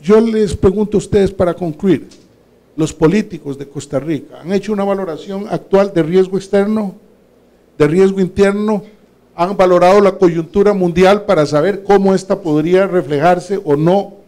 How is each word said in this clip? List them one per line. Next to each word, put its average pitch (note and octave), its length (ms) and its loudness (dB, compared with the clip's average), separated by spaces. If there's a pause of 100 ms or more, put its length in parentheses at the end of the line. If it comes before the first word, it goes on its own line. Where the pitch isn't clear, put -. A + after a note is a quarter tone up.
Yo G#3 160 4
les A3 340 0
pregunto G#3 440 0
a - 20 0
ustedes G3 320 0
para F3 220 -2
concluir, E3+ 540 -2 (680)
los D#3 160 -4
políticos E3 680 -2
de C#3 100 -14
Costa C#3 320 -8
Rica D3 420 -8
han D#3+ 100 -10
hecho G3+ 220 -4
una G3+ 100 -4
valoración G3 640 -6
actual G3 440 -2
de E3+ 100 0
riesgo F#3 340 0
externo, G3+ 580 -2 (840)
de D3 100 2
riesgo F#3+ 320 2
interno, G3 640 -2 (520)
han F3+ 200 -2
valorado F3+ 460 4
la F#3+ 160 2
coyuntura F3+ 560 2
mundial F#3 500 2
para F3 220 2
saber D#3+ 380 -2
cómo G3 300 2
esta F#3+ 280 -4
podría E3+ 440 0
reflejarse F3 800 -2
o D3 120 0
no F3+ 400 0 (120)